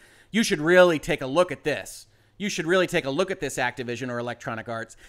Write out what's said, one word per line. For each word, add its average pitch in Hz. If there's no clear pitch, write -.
You 208
should 175
really 175
take 160
a 135
look 165
at -
this. 117
You 202
should 165
really 180
take 170
a 135
look 185
at -
this, 139
Activision 123
or 120
Electronic 117
Arts. 113